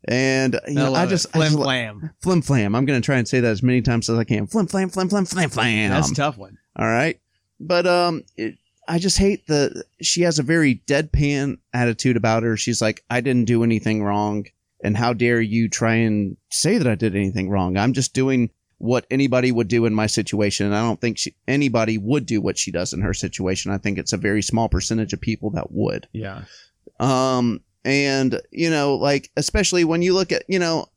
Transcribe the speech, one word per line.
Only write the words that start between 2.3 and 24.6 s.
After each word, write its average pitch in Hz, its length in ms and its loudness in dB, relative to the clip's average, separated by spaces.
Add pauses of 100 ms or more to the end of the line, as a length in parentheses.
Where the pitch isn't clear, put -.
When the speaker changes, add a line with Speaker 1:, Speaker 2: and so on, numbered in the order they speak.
Speaker 1:
I'm 131 80 2
gonna 131 160 2
try 135 160 0
and 117 100 2
say 127 140 2
that 120 100 2
as 104 120 0
many 127 200 4
times 117 260 0
as 113 80 2
I 117 60 2
can. 107 240 0
Flim-flam, 190 440 -2
flim-flam, 190 360 0
flim-flam. 117 640 0
Speaker 2:
That's 143 220 0
a - 20 -4
tough 143 240 -2
one. 98 200 -20 (180)
Speaker 1:
All 110 100 -2
right. 123 320 0 (400)
But, 175 300 0
um, 175 340 2 (140)
it, 110 200 -8 (300)
I 170 140 -2
just 185 180 0
hate 196 300 2
the, 147 340 0 (180)
she - 220 -2
has 165 160 2
a 139 60 0
very 147 320 2 (100)
deadpan 143 680 0 (180)
attitude 120 420 2
about 113 280 2
her. 113 120 0
She's 113 240 -2
like, 110 300 -2
"I 123 100 0
didn't 123 260 2
do 117 180 4
anything 110 400 2
wrong. 104 400 -2 (400)
And 101 120 0
how 120 160 2
dare 120 280 2
you 113 280 0
try 113 260 0
and 107 420 2 (140)
say 185 280 0
that 160 80 2
I 113 80 2
did 98 220 -2
anything 98 340 -2
wrong? 92 260 0
I'm 117 180 2
just 131 200 -4
doing 131 360 0 (280)
what 120 320 0
anybody 127 400 2
would 117 180 0
do 117 180 2
in 110 80 2
my 107 120 2
situation." 104 600 0
And 101 100 0
I 107 60 0
don't 117 180 -2
think 113 180 -2
she, - 160 -6 (140)
anybody 117 500 0
would 110 280 -2
do 107 140 0
what - 180 -2
she - 120 -4
does 87 220 -4
in 87 80 -6
her 95 140 -2
situation. 95 580 -4
I 98 60 -4
think 98 200 -4
it's - 140 -4
a 104 60 -2
very 104 240 0
small 113 260 -2